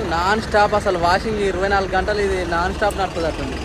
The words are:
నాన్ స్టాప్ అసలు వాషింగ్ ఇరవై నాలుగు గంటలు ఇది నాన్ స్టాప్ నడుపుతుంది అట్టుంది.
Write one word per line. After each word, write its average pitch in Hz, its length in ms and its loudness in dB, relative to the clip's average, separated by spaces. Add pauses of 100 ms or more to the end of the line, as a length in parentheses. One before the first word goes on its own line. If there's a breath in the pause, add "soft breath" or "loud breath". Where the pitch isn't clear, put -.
(160)
నాన్ 196 260 2
స్టాప్ 208 380 2
అసలు 196 180 0
వాషింగ్ 196 420 2 (100)
ఇరవై 185 180 -2
నాలుగు 190 280 0
గంటలు 202 240 0
ఇది 190 260 -2 (100)
నాన్ 180 180 0
స్టాప్ 202 240 0
నడుపుతుంది 175 280 -2
అట్టుంది. 139 380 -4